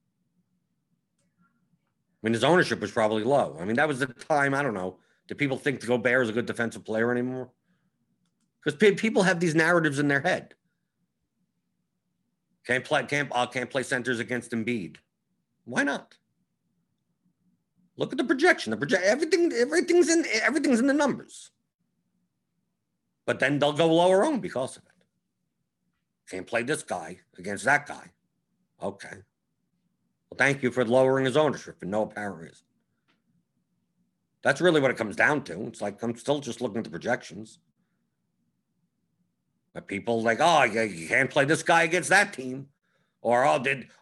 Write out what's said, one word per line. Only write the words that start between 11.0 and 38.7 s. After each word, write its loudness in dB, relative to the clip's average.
"Can't -2
play, 0
can't, -2
uh, 0
can't -8
play -2
centers -4
against -6
Embiid." -6
Why -4
not? -6
Look -6
at -8
the -2
projection. 0
The -2
proje-, 0
everything, 2
everything's 2
in, 2
everything's 0
in 2
the 4
numbers. -2
But -2
then 0
they'll 2
go 4
lower 6
owned 0
because -6
of -20
it. -20
"Can't -10
play -2
this -4
guy -10
against -8
that 2
guy." -16
Okay. -12
Well, -20
thank 2
you 2
for 0
lowering 4
his 0
ownership 0
for -12
no -2
apparent -10
reason. -20
That's 2
really 6
what 4
it -2
comes -4
down 2
to. -8
It's -12
like, -6
I'm -4
still -2
just -10
looking -4
at -6
the -14
projections. -8